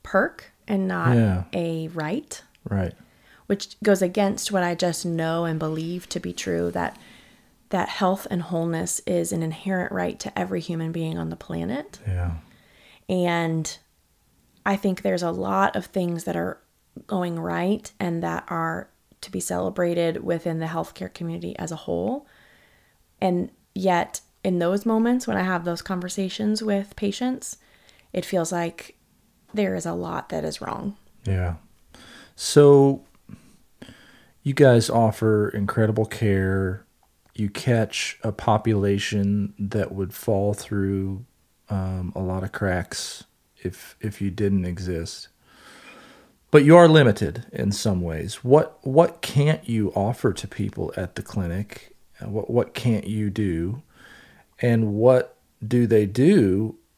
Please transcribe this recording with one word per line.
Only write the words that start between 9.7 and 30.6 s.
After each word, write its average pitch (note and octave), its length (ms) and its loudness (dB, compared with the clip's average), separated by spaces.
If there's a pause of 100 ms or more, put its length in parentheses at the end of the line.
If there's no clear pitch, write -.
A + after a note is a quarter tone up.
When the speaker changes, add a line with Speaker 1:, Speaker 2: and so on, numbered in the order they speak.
Speaker 1:
right F3+ 280 -4
to - 200 -10
every F#3 220 -4
human E3 300 -6
being E3 260 -6
on E3 120 -6
the E3 60 -8
planet. F3+ 720 -8
Speaker 2:
Yeah. F2 280 -4 (760)
Speaker 1:
And E3+ 680 -2 (880)
I G3+ 120 2
think F#3+ 240 -2
there's F3+ 220 -2
a E3+ 80 -2
lot F#3+ 440 0
of F3 120 -6
things F3 360 -4
that E3+ 140 -6
are E3+ 220 -6 (480)
going F3+ 320 -4
right F3 600 -4
and E3+ 240 -4
that E3 240 -6
are E3 420 -6 (320)
to - 100 -14
be F#3 80 -6
celebrated F3 840 -2
within E3 360 -2
the D#3+ 80 -4
healthcare E3+ 460 -8
community E3+ 460 -10
as E3+ 120 -8
a D#3+ 40 -8
whole. F#3+ 500 -4 (920)
And F3+ 320 0 (240)
yet, F#3 460 0 (220)
in F3+ 160 0
those F#3 260 0
moments A#3 420 2
when G#3 100 -2
I F#3 60 0
have F3+ 220 -2
those E3+ 160 -4
conversations G3 840 -4
with G3+ 320 -2
patients, B3 600 -6 (560)
it F3+ 120 -4
feels E3+ 260 -2
like E3+ 460 -6 (560)
there F#3+ 220 0
is E3+ 100 -6
a E3+ 80 -4
lot F3 360 -8
that D#3 140 -6
is - 180 -8